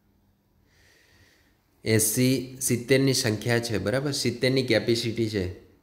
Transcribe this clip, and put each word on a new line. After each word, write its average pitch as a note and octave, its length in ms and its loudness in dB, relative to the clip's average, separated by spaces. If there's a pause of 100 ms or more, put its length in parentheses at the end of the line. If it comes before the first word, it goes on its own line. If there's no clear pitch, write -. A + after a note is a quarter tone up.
(1900)
એંસી, B2+ 760 2
સિત્તેરની C3 520 2
સંખ્યા A#2 460 0
છે. A2+ 180 -2
બરાબર? B2+ 340 -2
સિત્તેરની C3 520 0
કેપેસિટી A2+ 640 0
છે F#2 220 -4 (320)